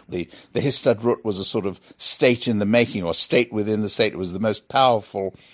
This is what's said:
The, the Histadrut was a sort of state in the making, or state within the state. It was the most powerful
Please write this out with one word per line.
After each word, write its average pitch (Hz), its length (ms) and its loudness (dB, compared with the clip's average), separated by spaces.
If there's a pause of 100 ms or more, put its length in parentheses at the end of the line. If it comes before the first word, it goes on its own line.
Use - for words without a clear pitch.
The, 87 200 -6 (220)
the - 80 -2
Histadrut 120 640 0
was 101 160 -2
a 98 60 -6
sort 104 200 -4
of 98 140 -6 (160)
state - 500 2
in 110 140 0
the 104 60 0
making, 107 380 2
or 85 100 -2
state - 400 0
within 107 280 -2
the 104 60 -4
state. 107 240 0
It - 60 -12
was 90 160 -6
the 95 60 -8
most 107 280 -4
powerful 113 680 0 (200)